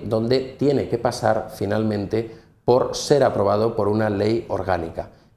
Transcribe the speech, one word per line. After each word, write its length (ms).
donde 540
tiene 300
que 100
pasar 540
finalmente 760
por 300
ser 300
aprobado 500
por 140
una 220
ley 380
orgánica. 600